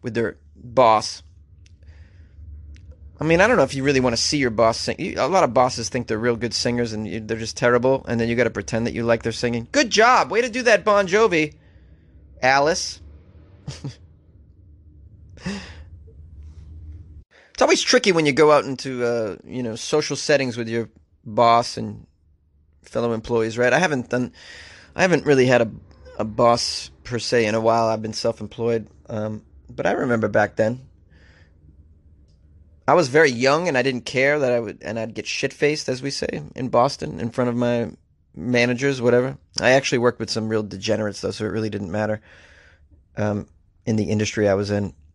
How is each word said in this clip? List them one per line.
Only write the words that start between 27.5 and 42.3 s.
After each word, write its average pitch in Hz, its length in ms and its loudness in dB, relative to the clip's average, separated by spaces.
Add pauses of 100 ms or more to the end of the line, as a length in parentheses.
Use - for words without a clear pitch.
a 113 60 0
while. 113 260 2
I've 110 140 -2
been 110 120 -8
self-employed, 113 720 -4 (220)
um, 107 340 -8 (260)
but 120 160 -8
I 240 60 2
remember 120 380 -2
back 104 260 0
then. 120 320 -2 (2000)
I 131 60 4
was 160 160 4
very 147 220 4
young, 135 360 2
and 143 100 0
I 123 40 2
didn't 127 240 -2
care 139 340 0
that 123 140 2
I 120 80 0
would, 101 200 -10
and 110 160 -8
I'd 113 160 -8
get 107 140 -8
shit-faced, 147 600 -2
as 127 120 -4
we 139 80 -6
say, - 320 -6 (140)
in 127 140 -6
Boston, 135 500 0
in 117 120 -4
front 123 180 -2
of 120 80 -4
my 120 340 -2 (420)
managers, 123 680 0
whatever. 123 360 2 (220)
I 117 120 4
actually 135 260 2
worked 120 220 0
with 110 100 -6
some 110 180 -4
real 110 160 0
degenerates, 101 560 -4
though, 95 120 -4
so 107 120 -8
it 107 60 -4
really 110 200 -4
didn't 101 220 -8
matter, 107 300 -4 (960)